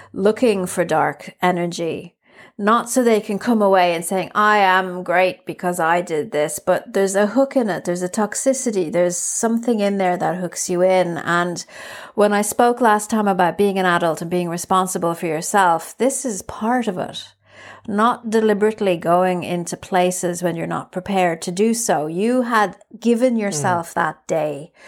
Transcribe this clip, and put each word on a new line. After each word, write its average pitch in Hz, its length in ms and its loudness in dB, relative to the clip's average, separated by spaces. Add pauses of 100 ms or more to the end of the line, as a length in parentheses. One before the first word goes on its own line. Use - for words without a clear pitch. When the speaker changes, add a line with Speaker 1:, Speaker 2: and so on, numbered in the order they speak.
(120)
Speaker 1:
looking 208 540 2
for 180 180 -2
dark 151 580 -2
energy, 175 720 -4 (400)
not 214 320 2
so 254 160 0
they 226 160 4
can 202 200 -4
come 220 240 2
away 185 320 4
and 170 100 -4
saying, 185 300 -4
"I 208 240 4
am 185 440 2
great 180 420 2
because 175 340 -4
I 170 220 2
did 151 300 -4
this," 151 280 -2
but - 340 -2
there's 196 220 0
a 208 120 2
hook 269 280 0
in 240 120 2
it. 165 180 -4
There's 175 180 -2
a 180 60 -4
toxicity. 208 840 -2
There's 175 260 2
something 233 600 -2
in 202 180 0
there 180 200 0
that 165 200 -2
hooks 180 320 -6
you 175 140 0
in. 180 340 2
And 175 480 -2 (480)
when 208 180 2
I 202 120 2
spoke 240 360 2
last 202 300 2
time 214 180 0
about 180 300 2
being 196 220 2
an 185 80 2
adult 175 340 0
and 170 80 -8
being 175 200 -2
responsible 175 680 -2
for 185 100 -8
yourself, 170 720 0
this - 280 -2
is 208 180 -6
part 233 440 -4
of 180 120 -4
it. - 280 -10 (580)
Not 220 440 0
deliberately 214 680 2
going 175 480 2
into 175 320 -6
places 180 680 -2
when 170 140 -2
you're 165 100 -6 (120)
not - 160 -10
prepared 180 480 -2
to 180 100 -6
do 214 220 2
so. 165 340 -2
You 220 360 0
had 214 340 0 (200)
given 233 380 2
yourself 180 560 -2
Speaker 2:
Mm. - 40 -20
Speaker 1:
that 160 300 -2
day. 151 460 -4 (160)